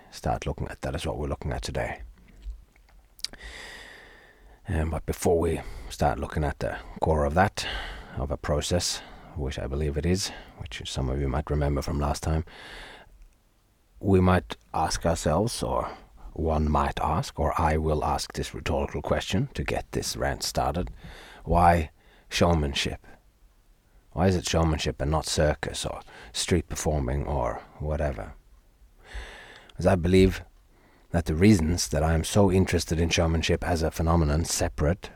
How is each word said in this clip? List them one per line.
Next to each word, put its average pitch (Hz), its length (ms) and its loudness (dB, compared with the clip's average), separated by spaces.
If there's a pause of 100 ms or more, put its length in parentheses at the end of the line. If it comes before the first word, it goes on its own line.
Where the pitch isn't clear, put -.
(120)
start - 340 -4
looking - 220 -4
at - 140 -12
that 67 120 -4
as - 120 -6
what - 120 -4
we're 73 100 -4
looking 69 240 -4
at 62 100 -4
today. - 400 -6 (2750)
Um, 80 220 0
but 78 160 -4
before 85 340 2
we 82 220 0 (280)
start 71 300 0
looking - 240 -2
at 69 160 -2
the - 180 -4 (220)
core 76 260 2
of 73 80 0
that, 95 320 2 (520)
of 64 120 -4
a - 80 -4
process, - 640 0 (340)
which 67 220 -4
I 65 100 -6
believe 71 300 -2
it 76 80 -2
is, 92 260 2 (260)
which - 280 -10
some - 240 -2
of 131 100 -2
you 71 80 0
might - 220 -2
remember 71 320 0
from 78 180 -2
last 71 240 -2
time, 80 220 0 (1600)
we 98 180 6
might 92 380 4 (160)
ask - 320 -2
ourselves, 85 560 0
or 60 280 -2 (440)
one 78 360 0
might 71 300 0
ask, - 400 -2
or - 200 0
I 87 180 4
will 78 260 0
ask 76 300 -4
this - 200 -6
rhetorical - 480 -4
question - 520 0
to 73 100 -4
get - 280 -4
this - 260 -4
rant 113 260 -2
started, 151 460 -2 (540)
why 85 480 4 (360)
showmanship? 80 800 2 (1080)
Why 92 140 4
is 95 80 4
it 78 120 -2
showmanship 78 540 2
and 71 100 0
not 78 140 0
circus - 600 0
or - 160 -8 (320)
street - 340 0
performing 71 580 0
or 60 360 -2 (180)
whatever? 71 540 -4 (1400)
As 82 80 -2
I 95 100 6
believe 92 460 6 (720)
that 85 140 0
the 82 100 0
reasons 87 540 4
that 73 140 2
I 82 100 4
am 78 100 2
so 101 280 4
interested 90 480 2
in 85 100 2
showmanship 82 540 2
as 80 200 0
a 78 80 0
phenomenon 80 540 2
separate - 680 -2